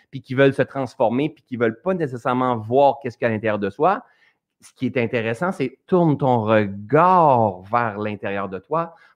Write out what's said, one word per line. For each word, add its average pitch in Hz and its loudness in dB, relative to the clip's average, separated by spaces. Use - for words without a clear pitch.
puis 135 -14
qui - -12
veulent 135 4
se 143 0
transformer, 127 -2
puis - -20
qui 127 -14
veulent 113 -2
pas 190 -2
nécessairement 127 -2
voir 131 2
qu'est-ce 123 -10
qu'il 127 -4
y - 2
a - 0
à 110 -2
l'intérieur 107 -2
de 98 -4
soi. 190 -2
Ce - -20
qui - -8
est 120 -4
intéressant, 117 -2
c'est 135 -6
tourne 170 2
ton 127 2
regard 110 2
vers 107 -4
l'intérieur 101 -6
de 92 -8
toi 165 -6